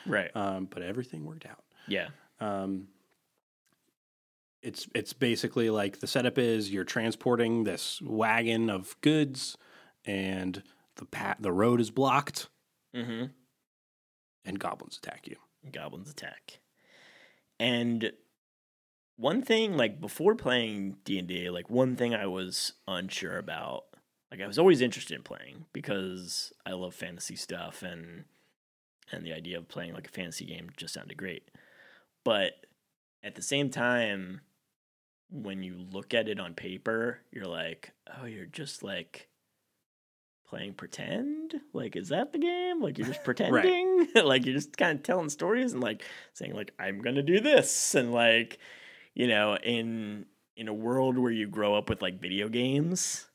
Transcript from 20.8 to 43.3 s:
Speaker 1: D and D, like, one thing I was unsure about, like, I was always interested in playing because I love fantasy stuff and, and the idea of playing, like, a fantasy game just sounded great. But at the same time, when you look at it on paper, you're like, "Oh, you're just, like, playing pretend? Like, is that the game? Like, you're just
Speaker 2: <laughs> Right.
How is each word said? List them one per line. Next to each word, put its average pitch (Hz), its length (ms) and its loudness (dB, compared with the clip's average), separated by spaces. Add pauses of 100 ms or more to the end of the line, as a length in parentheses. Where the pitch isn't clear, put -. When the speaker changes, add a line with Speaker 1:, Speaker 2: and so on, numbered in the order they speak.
Speaker 1:
D 95 140 -2
and 87 100 -4
D, 90 200 -4
like, 87 220 -6
one 127 260 4
thing 120 180 2
I 101 120 -2
was 92 480 -4 (120)
unsure 92 520 -6
about, 80 460 -8 (460)
like, 92 120 -14
I 101 40 -6
was 104 120 -2
always 165 240 10
interested 110 320 -2
in - 80 -10
playing - 500 -16
because 92 800 -6 (140)
I 95 60 -6
love 90 220 -6
fantasy - 420 -10
stuff 87 460 -10
and, 85 420 -12 (840)
and 85 140 -12
the 80 80 -10
idea 82 260 -10
of 82 100 -14
playing, 85 260 -10
like, - 140 -14
a - 40 -20
fantasy 87 320 -8
game - 320 -12
just - 180 -12
sounded - 220 -14
great. 92 320 -8 (760)
But 101 420 4 (560)
at 104 140 -12
the - 60 -10
same 139 280 2
time, 110 720 0 (880)
when 98 320 -8
you 90 140 -10 (160)
look 98 200 -8
at 113 160 2
it 104 120 -4
on 85 140 -8
paper, 113 640 -4 (100)
you're 95 160 -10
like, 82 460 -8 (280)
"Oh, 123 60 -12
you're 107 180 -12
just, - 380 -12
like, 92 460 -10 (1200)
playing - 280 -10
pretend? 302 800 -6 (180)
Like, - 240 -6
is 95 140 -6
that 190 220 0
the 339 60 -2
game? 349 440 0
Like, - 160 -2
you're 110 80 -2
just 131 140 -4
Speaker 2:
<laughs> - 60 -6
Right. - 100 2